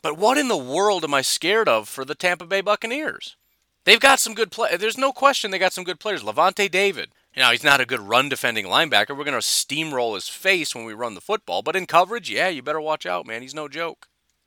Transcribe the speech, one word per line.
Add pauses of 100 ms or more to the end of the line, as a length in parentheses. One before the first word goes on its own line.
But
what
in
the
world
am
I
scared
of
for
the
Tampa
Bay
Buccaneers? (480)
They've
got
some
good
play-,
there's
no
question
they
got
some
good
players.
Lavonte
David. (260)
Now,
he's
not
a
good
run-defending
linebacker.
We're
gonna
steamroll
his
face
when
we
run
the
football.
But
in
coverage,
yeah,
you
better
watch
out,
man.
He's
no
joke. (400)